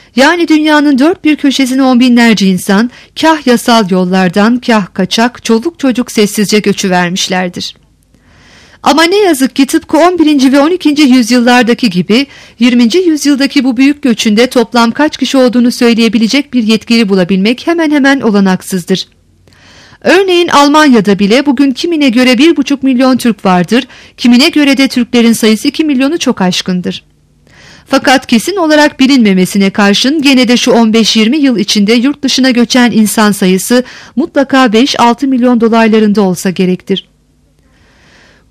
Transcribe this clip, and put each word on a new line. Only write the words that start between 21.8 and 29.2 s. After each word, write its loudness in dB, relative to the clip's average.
göre 2
bir 2
buçuk -4
milyon 0
Türk -2
vardır, 0
kimine 2
göre 0
de 0
Türklerin 0
sayısı 0
iki -4
milyonu -2
çok -4
aşkındır. -6
Fakat -2
kesin -2
olarak 0
bilinmemesine 2